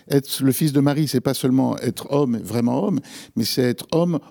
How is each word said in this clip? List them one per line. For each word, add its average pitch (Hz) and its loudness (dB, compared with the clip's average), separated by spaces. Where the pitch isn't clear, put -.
être - 0
le 131 4
fils 156 2
de 143 2
Marie, 143 2
c'est 131 0
pas 135 0
seulement 127 2
être - -6
homme, 139 2
vraiment 120 -2
homme, 190 0
mais 117 0
c'est 131 0
être 123 -2
homme 165 2